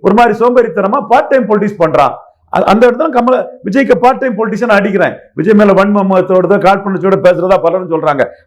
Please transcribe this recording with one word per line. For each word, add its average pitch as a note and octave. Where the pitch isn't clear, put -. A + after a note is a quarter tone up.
ஒரு G3
மாதிரி A#3
சோம்பேறித்தனமா A3+
பார்ட் C#4+
டைம் B3+
பொலிட்டிக்ஸ் G#3
பண்றான். D3
அ-, F#3
அந்த A3
இடத்துல B3
கமல-, B3
விஜய்க்கு B3
பார்ட் B3
டைம் B3+
பொலிட்டிஷியன் A3+
அடிக்கிறேன். F#3+
விஜய் F#3
மேல G#3
வன்மத்தோட, F#3+
காழ்ப்புணர்ச்சியோட F#3+
பேசுறதா F3
பலரும் E3+
சொல்றாங்க. D3+